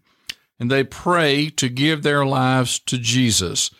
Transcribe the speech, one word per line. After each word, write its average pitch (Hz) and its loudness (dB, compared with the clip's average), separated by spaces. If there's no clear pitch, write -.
and 120 -2
they 135 2
pray 151 0
to 135 -2
give 147 0
their 143 2
lives 131 0
to - -4
Jesus. 113 0